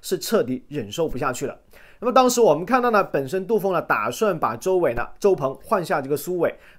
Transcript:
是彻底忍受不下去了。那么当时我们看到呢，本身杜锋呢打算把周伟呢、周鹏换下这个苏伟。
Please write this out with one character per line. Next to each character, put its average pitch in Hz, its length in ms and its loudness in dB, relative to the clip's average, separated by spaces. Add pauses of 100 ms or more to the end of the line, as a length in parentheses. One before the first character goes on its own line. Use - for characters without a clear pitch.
是 170 160 -4
彻 190 240 0
底 127 240 -4
忍 120 240 -8
受 160 180 -2
不 131 80 -8
下 131 160 -2
去 135 140 -6
了。 - 100 -10 (400)
那 202 80 -8
么 247 60 0
当 254 180 6
时 240 120 2
我 180 120 6
们 165 120 -2
看 247 180 2
到 240 80 2
呢， 208 140 4
本 139 200 -2
身 185 220 -4
杜 220 100 0
锋 190 140 0
呢 160 100 0
打 113 300 -2
算 196 260 0
把 117 180 -2
周 185 240 0
伟 139 140 2
呢、 117 140 -4 (100)
周 196 160 4
鹏 139 300 -2
换 190 200 0
下 156 180 -2
这 131 80 -8
个 147 60 0
苏 175 240 -4
伟。 143 140 2 (260)